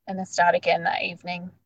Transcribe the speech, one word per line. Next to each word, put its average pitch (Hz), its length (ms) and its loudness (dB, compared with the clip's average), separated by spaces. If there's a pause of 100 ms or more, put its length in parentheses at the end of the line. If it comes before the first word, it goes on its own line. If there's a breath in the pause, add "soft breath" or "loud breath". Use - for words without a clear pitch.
and 190 120 -6
then 185 80 -6
start 175 280 4
again 170 300 2
that - 180 0
evening. 180 480 -8 (160)